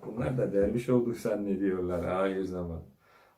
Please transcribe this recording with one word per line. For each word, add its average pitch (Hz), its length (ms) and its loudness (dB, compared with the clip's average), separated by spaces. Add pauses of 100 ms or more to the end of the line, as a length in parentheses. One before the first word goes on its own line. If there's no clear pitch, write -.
bunlar 131 320 -2
da 98 160 0
derviş 107 360 2
olduk 120 280 4
zannediyorlar 95 880 0
ahir 95 400 0
zaman. 87 400 -6 (540)